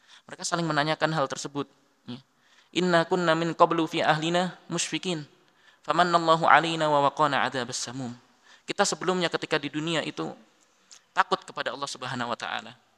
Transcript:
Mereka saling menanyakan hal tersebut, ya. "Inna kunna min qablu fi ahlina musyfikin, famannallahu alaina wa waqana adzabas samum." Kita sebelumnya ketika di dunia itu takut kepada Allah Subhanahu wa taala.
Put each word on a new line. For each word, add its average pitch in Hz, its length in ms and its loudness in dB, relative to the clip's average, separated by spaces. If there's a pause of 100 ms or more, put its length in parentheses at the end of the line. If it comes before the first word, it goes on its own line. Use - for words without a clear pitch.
(280)
Mereka - 160 -16
saling 170 240 0
menanyakan 156 480 0
hal 143 80 2
tersebut, 139 400 -6 (400)
ya. 123 160 -14 (560)
"Inna 170 320 2
kunna 180 240 2
min 165 240 -2
qablu 165 320 4
fi 156 160 -2
ahlina 165 640 0
musyfikin, 165 560 -6 (560)
famannallahu 165 640 2
alaina 156 480 6
wa 143 160 4
waqana 135 400 0
adzabas 127 320 -6
samum." 123 320 -8 (560)
Kita 196 160 0
sebelumnya 180 480 2
ketika 160 240 -2
di 143 160 -4
dunia 151 320 -2
itu 151 280 -8 (840)
takut 185 240 0
kepada 135 320 -8
Allah 139 160 -8
Subhanahu 127 400 -8
wa 113 80 -4
taala. 110 400 -10 (220)